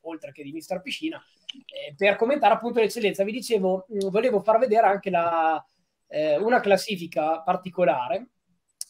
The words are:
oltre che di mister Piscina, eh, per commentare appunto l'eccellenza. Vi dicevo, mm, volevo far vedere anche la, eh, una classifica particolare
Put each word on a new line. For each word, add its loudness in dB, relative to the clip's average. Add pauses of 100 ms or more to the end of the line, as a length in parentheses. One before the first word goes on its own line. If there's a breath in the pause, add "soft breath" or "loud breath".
oltre -12
che -20
di -14
mister -8
Piscina, -8 (320)
eh, -16
per 2
commentare 4
appunto -2
l'eccellenza. 0
Vi -2
dicevo, -2
mm, -4
volevo 2
far 2
vedere 4
anche 0
la, 0 (440)
eh, 0
una 2
classifica 0
particolare 0 (600)